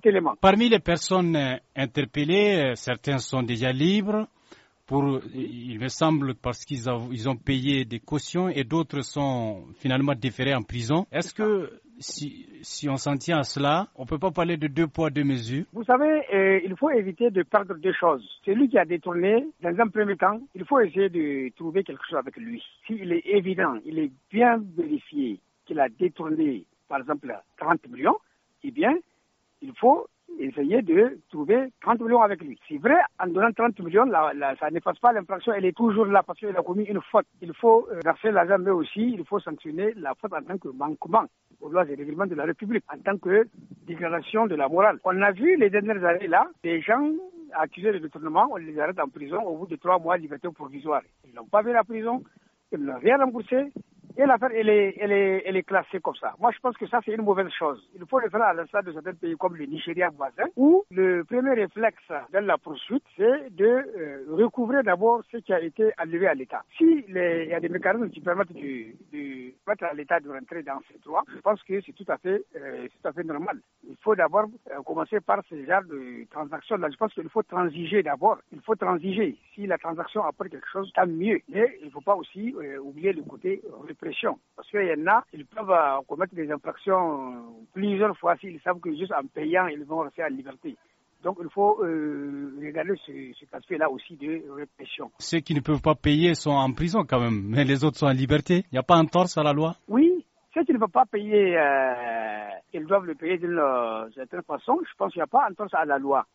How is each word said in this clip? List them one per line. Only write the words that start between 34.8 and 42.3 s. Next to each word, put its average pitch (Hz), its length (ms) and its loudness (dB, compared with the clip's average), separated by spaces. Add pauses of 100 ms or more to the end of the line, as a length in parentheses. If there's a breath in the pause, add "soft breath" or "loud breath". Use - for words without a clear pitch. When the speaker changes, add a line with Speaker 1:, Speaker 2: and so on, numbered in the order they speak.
Speaker 1:
pas 240 160 6
l'infraction, 196 400 -2
elle 196 120 0
est 180 120 0
toujours 220 280 4
là 196 180 6
parce - 160 -10
qu'il 208 100 -6
a 185 140 -2
commis 190 220 -2
une 196 160 -4
faute. - 260 2 (140)
Il 165 120 -12
faut, 226 380 6
euh, 175 120 -6
verser 165 280 2
l'argent, 190 260 4
mais 185 140 0
aussi, 202 400 0
il 180 140 -8
faut 202 140 -4
sanctionner 165 560 -4
la 147 200 -6
faute 196 180 -8
en 151 80 -6
tant 185 160 -8
que 160 120 -12
manquement 151 560 0 (360)
aux - 80 -14
lois 175 180 2
et 143 60 -8
règlements 151 320 -4
de 175 80 -4